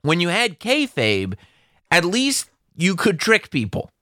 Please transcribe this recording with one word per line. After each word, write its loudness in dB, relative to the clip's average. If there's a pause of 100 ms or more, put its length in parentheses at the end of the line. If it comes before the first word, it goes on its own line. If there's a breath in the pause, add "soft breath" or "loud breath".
When 0
you 0
had -2
kayfabe, -2 (560 soft breath)
at 4
least -2 (260)
you 2
could 0
trick 0
people -4 (100)